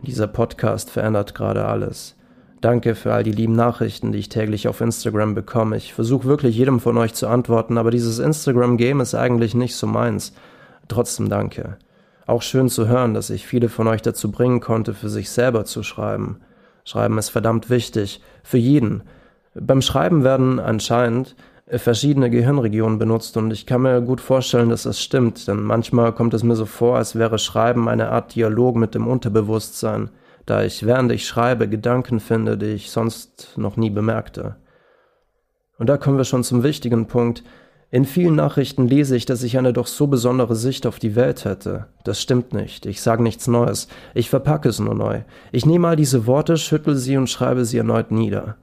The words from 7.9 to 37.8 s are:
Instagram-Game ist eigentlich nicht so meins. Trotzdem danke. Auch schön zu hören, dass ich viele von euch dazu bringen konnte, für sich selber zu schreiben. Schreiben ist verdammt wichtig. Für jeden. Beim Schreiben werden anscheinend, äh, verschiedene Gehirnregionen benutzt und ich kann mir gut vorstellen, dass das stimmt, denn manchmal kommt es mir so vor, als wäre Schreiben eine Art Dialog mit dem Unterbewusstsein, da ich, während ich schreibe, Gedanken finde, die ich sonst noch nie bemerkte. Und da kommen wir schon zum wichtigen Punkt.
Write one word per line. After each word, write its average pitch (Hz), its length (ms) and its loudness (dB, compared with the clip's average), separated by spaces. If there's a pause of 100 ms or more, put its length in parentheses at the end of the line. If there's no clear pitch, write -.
Instagram-Game 127 840 2
ist 120 140 -2
eigentlich 117 400 2
nicht 120 200 0
so - 120 -4
meins. 110 460 -2 (540)
Trotzdem 110 420 -2
danke. 104 500 -6 (480)
Auch 117 160 0
schön 131 260 2
zu 117 180 0
hören, 120 280 2
dass 104 160 -6
ich 101 160 -8
viele 120 220 0
von 113 180 0
euch 110 160 0
dazu 113 280 -2
bringen 123 280 2
konnte, 113 340 -2
für 104 160 -8
sich 104 220 -8
selber 120 340 0
zu - 160 -8
schreiben. 107 600 -6 (420)
Schreiben 110 340 -2
ist 107 120 -4
verdammt 113 420 -2
wichtig. 113 500 -2 (220)
Für - 160 2
jeden. 117 420 2 (540)
Beim 135 260 2
Schreiben 156 420 2
werden 131 360 4
anscheinend, 117 760 0 (320)
äh, 131 100 -4
verschiedene 127 520 2
Gehirnregionen 117 680 2
benutzt 110 380 0
und 110 160 0
ich 107 140 -10
kann 123 160 0
mir 127 200 4
gut 123 200 -2
vorstellen, 123 480 2
dass 113 140 0
das 113 180 -4
stimmt, 120 460 0
denn 104 140 -2
manchmal 113 520 2
kommt 117 200 0
es 110 100 0
mir 117 120 4
so 110 100 -2
vor, 120 320 0
als 113 180 -2
wäre 113 240 2
Schreiben 117 500 2
eine 113 200 0
Art 117 260 -4
Dialog 117 420 2
mit 110 180 0
dem 110 100 -2
Unterbewusstsein, 110 1040 -2 (360)
da 104 180 0
ich, 107 220 -6
während 123 260 2
ich 113 160 -4
schreibe, 117 400 0
Gedanken 120 540 -2
finde, 110 360 -2
die 104 100 -4
ich 104 220 -6
sonst - 680 -6
noch 104 180 -4
nie 113 140 0
bemerkte. 107 680 -4 (1200)
Und 117 120 0
da 143 80 4
kommen 139 200 2
wir 131 60 2
schon 123 220 0
zum 120 180 2
wichtigen 120 440 0
Punkt. 120 360 0 (480)